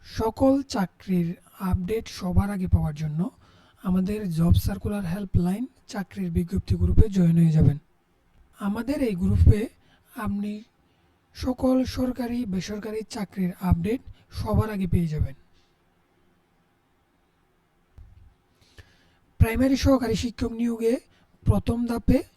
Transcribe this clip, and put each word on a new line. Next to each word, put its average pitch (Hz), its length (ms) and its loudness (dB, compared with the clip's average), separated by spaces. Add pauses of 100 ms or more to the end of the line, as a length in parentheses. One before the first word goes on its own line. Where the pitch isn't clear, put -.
সকল 269 580 0
চাকরির 180 720 -4 (220)
আপডেট 190 500 -4
সবার 190 420 0
আগে 185 160 -4
পাওয়ার 160 280 0
জন্য 156 360 -4 (520)
আমাদের 190 480 -2
জব 165 240 4
সার্কুলার 202 500 -2
হেল্পলাইন 190 600 -2 (200)
চাকরির 190 440 -8
বিজ্ঞপ্তি 180 440 -2
গ্রুপে 175 340 6
জয়েন 175 280 4
হয়ে 165 160 6
যাবেন। 147 260 4 (800)
আমাদের 233 440 -4
এই 220 120 -2
গ্রুপে 202 540 4 (480)
আপনি 208 460 -6 (720)
সকল 262 500 0
সরকারি 247 600 -4
বেসরকারি 208 560 -6 (100)
চাকরির 185 500 -4
আপডেট 180 400 0 (320)
সবার 214 380 -2
আগে 190 160 -4
পেয়ে 170 200 2
যাবেন। 151 280 -4 (4000)
প্রাইমারি 247 380 2
সহকারী 262 380 2
শিক্ষক 226 380 -4
নিয়োগে 226 480 -2 (440)
প্রথম 233 420 0
ধাপে 240 360 2 (140)